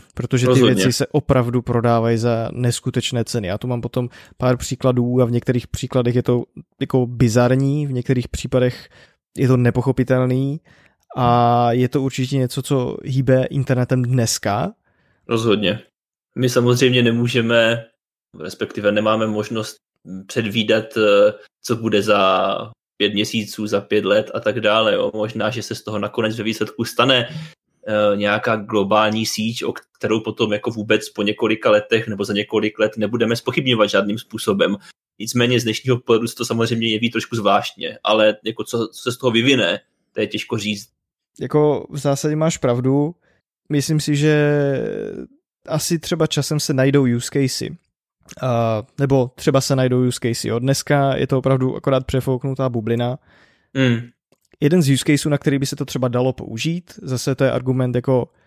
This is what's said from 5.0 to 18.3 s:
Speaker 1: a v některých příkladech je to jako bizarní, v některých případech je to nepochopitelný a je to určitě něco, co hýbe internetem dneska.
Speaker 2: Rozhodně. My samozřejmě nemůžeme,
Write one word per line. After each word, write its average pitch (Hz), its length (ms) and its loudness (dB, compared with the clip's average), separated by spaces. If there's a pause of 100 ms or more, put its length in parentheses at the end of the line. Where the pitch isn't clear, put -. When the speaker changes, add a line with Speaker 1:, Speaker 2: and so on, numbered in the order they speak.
Speaker 1:
a 123 40 6
v 117 60 -2
některých 120 360 -2
příkladech 120 480 -2
je 123 80 2
to 120 200 0 (360)
jako 127 280 0
bizarní, 127 800 2
v 139 40 -6
některých 127 360 -2
případech - 600 -2 (480)
je 131 100 2
to 127 100 6
nepochopitelný 127 1040 0 (580)
a 120 540 4
je 123 180 2
to 139 120 0
určitě 135 360 -2
něco, 131 240 -2
co 127 420 -2
hýbe 131 420 2
internetem 127 560 0
dneska. 120 720 -2 (540)
Speaker 2:
Rozhodně. 110 520 0 (580)
My 123 120 2
samozřejmě 123 540 4
nemůžeme, 117 840 2 (540)